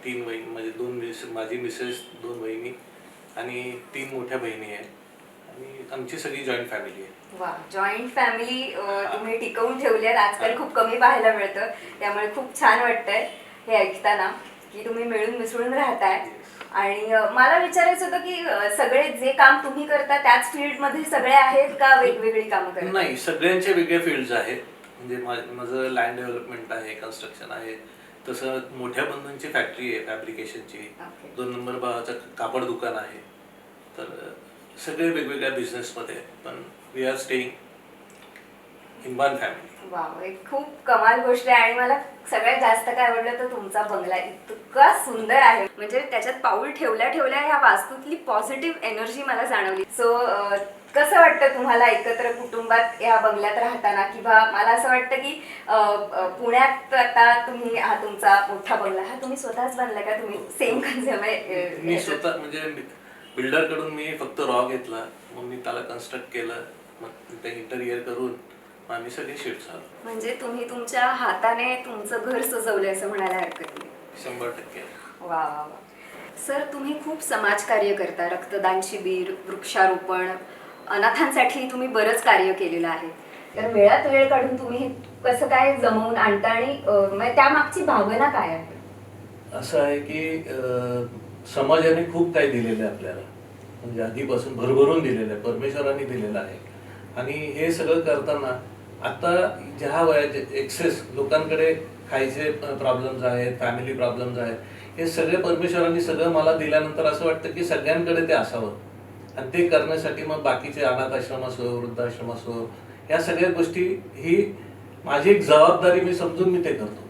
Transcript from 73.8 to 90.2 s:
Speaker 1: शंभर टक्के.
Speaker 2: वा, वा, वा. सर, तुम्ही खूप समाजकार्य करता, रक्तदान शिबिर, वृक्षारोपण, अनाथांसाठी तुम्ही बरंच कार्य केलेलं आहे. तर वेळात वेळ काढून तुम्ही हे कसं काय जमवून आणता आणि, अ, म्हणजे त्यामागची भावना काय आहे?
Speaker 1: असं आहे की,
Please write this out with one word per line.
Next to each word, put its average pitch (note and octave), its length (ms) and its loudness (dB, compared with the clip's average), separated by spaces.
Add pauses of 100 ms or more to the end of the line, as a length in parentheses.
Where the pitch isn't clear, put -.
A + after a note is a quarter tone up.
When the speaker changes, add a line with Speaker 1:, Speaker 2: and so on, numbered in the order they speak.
Speaker 1:
शंभर A#2+ 220 -8
टक्के. - 340 -12 (400)
Speaker 2:
वा, E3+ 160 -4
वा, D#3+ 60 0
वा. D3+ 340 -8 (720)
सर, C#4+ 260 -4
तुम्ही C#4+ 320 -6
खूप D#4 180 -6
समाजकार्य G#3 720 0
करता, F3 340 -4
रक्तदान F#3 540 -2
शिबिर, F#3 520 -4 (140)
वृक्षारोपण, F#3 800 0 (600)
अनाथांसाठी C4 840 2
तुम्ही B3+ 160 -4
बरंच A3 340 2
कार्य F#3+ 300 4
केलेलं E3+ 360 -2
आहे. E3 200 -6 (480)
तर A3 160 -2
वेळात G#3+ 340 8
वेळ C4+ 220 6
काढून C4 280 2
तुम्ही B3 220 -6
हे C4 100 -2 (360)
कसं B3 220 2
काय C4+ 300 6
जमवून A3+ 400 2
आणता G#3+ 320 2
आणि, B3 380 0
अ, G3 280 4
म्हणजे A#3 200 0
त्यामागची C#4+ 480 4
भावना C4 480 2
काय - 180 -2
आहे? E3 260 -8 (800)
Speaker 1:
असं - 260 0
आहे C#3+ 180 2
की, D#3 480 -6